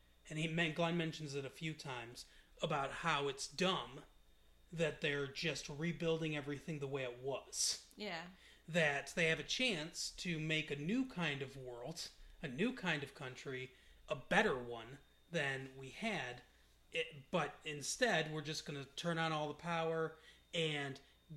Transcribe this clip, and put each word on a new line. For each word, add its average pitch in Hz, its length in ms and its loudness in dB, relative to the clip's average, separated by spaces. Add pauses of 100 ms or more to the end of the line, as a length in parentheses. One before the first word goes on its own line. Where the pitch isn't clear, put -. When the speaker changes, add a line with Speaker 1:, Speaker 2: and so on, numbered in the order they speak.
(280)
Speaker 1:
And 156 100 -4
he 165 100 2
men-, 160 260 2
Glenn 165 220 4
mentions 156 380 -2
it 135 100 -4
a 131 60 -8
few 160 220 -4
times 123 520 -8 (360)
about 139 300 0
how 143 380 2
it's - 180 -2
dumb 139 540 0 (720)
that 156 280 2
they're 143 280 2
just 139 400 -2 (100)
rebuilding 160 580 2
everything 143 440 -4
the 139 80 -2
way 135 140 0
it 120 200 -2
was. - 560 0 (180)
Speaker 2:
Yeah. 185 260 -4 (460)
Speaker 1:
That 151 460 4
they 170 120 6
have 160 120 4
a 147 60 -4
chance 180 760 0
to 170 220 -2
make 156 300 2
a 143 60 -2
new 202 280 2
kind 151 380 -2
of 131 140 -8
world, 127 520 -8 (340)
a 156 60 -2
new 180 240 0
kind 165 300 0
of 131 120 -8
country, 127 560 -8 (380)
a 151 80 0
better 175 400 4
one 120 420 -8 (320)
than 139 380 0 (100)
we 135 120 -10
had. 139 520 -4 (500)
It, 165 140 0 (240)
but 156 240 2 (100)
instead, 156 680 2
we're 156 80 -2
just 147 260 -4
gonna 139 200 -4 (100)
turn 170 220 0
on 160 140 2
all 151 160 2
the 147 60 -4
power 165 600 0 (400)
and 147 440 0 (380)